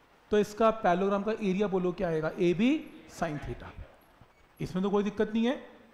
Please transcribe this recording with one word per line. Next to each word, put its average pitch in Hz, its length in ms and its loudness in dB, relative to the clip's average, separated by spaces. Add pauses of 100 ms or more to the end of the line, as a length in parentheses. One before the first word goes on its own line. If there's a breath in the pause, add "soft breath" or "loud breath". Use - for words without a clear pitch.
(300)
तो 208 80 4
इसका 214 340 2
parallelogram 196 500 2
का 220 100 -2
एरिया 202 360 0
बोलो 180 240 0
क्या 175 160 -4
आएगा? 156 220 -2
ए 175 240 2
B 226 160 4 (420)
sine 151 280 -4
theta। - 320 -10 (880)
इसमें 175 240 -4
तो 202 60 0
कोई 202 140 2
दिक्कत 208 300 -2
नहीं 226 120 2
है। 269 140 0 (340)